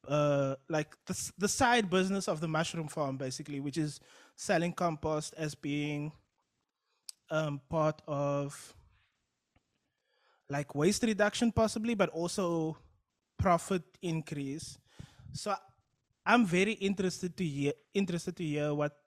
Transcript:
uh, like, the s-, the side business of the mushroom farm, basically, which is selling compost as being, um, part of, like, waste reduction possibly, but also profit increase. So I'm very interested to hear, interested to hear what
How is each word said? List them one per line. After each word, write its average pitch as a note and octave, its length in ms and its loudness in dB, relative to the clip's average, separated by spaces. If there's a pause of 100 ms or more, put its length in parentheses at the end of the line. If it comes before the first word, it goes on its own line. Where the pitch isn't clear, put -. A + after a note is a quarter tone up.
uh, C#3+ 480 2 (140)
like, D3+ 340 -2
the - 80 -8
s-, - 240 -6
the F#3+ 100 0
side A#3+ 440 4
business F#3 360 2
of D#3+ 140 0
the E3 80 -2
mushroom D#3+ 400 -2
farm, C#3 300 -4
basically, C#3 420 -6
which C#3 160 -6
is D3+ 240 -2 (340)
selling F3 380 0
compost D#3 640 -2
as D3+ 180 -4
being, D3 560 -4 (1200)
um, D3+ 380 -2
part D#3 400 0
of, C#3+ 680 -4 (1700)
like, C#3+ 260 -4
waste E3 280 4
reduction G#3 500 2
possibly, A3 420 2
but G3 140 4
also E3+ 680 -2 (600)
profit F3+ 440 2 (200)
increase. D#3 760 -6 (540)
So - 220 -4 (720)
I'm A#3 180 6
very F#3+ 280 4
interested F#3+ 680 -2
to F#3+ 60 0
hear, C#3+ 280 0 (220)
interested F3+ 420 0
to F3+ 80 -6
hear D3 300 0
what D3 180 0 (140)